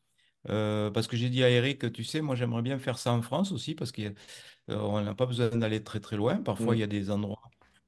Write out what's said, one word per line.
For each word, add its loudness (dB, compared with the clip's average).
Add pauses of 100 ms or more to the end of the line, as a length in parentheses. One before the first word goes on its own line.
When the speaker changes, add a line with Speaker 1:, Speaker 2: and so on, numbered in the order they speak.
(500)
Speaker 1:
Euh, 0
parce 0
que -2
j'ai 0
dit 4
à 8
Eric, 4
tu -8
sais, -4
moi, -2
j'aimerais 0
bien -2
faire -4
ça 0
en 2
France -2
aussi, -4
parce -6
qu'on -6
n'a -2
pas 2
besoin 2
d'aller 0
très, -8
très -6
loin. 2
Parfois, 0
Speaker 2:
Mm. 4
Speaker 1:
il 2
y 0
a 0
des -2
endroits -2 (460)